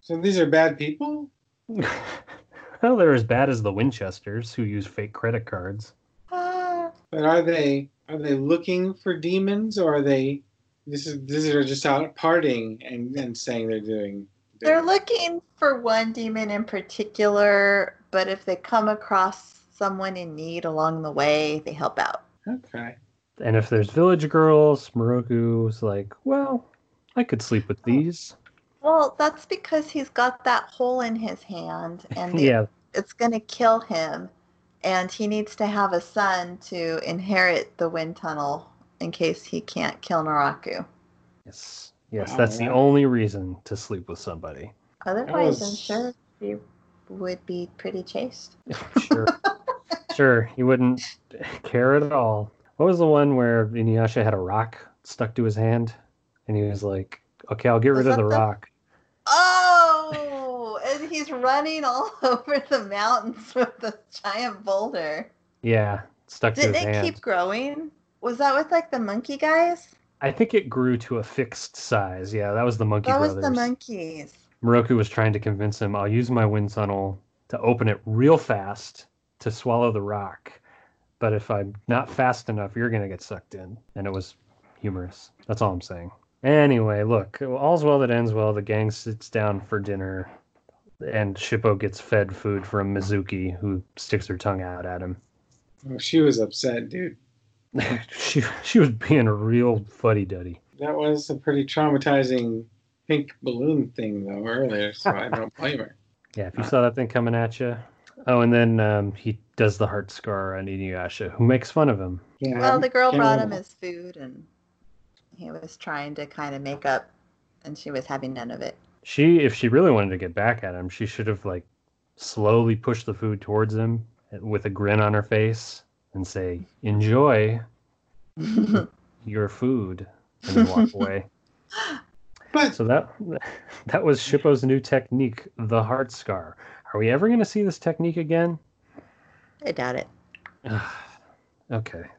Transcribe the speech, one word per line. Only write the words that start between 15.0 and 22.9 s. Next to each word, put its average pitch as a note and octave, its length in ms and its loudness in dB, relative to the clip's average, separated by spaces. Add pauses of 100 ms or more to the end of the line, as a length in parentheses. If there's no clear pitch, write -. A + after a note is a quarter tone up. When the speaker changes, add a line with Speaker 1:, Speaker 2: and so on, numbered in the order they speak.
Speaker 3:
for C#4 260 2
one A3+ 320 0
demon A3 360 -4
in G#3 140 -4
particular, G3+ 1300 2 (140)
but F#3+ 180 0
if F#3+ 180 -6
they F#3 100 -2
come G#3+ 320 0
across G3 720 -2 (100)
someone F#3+ 460 -4
in E3+ 180 -10
need E3 300 -8
along D#3+ 380 0
the D3+ 100 -6
way, D3+ 540 2
they - 80 -10
help - 240 -4
out. - 240 -2 (260)
Speaker 1:
Okay. A#2+ 460 -10 (500)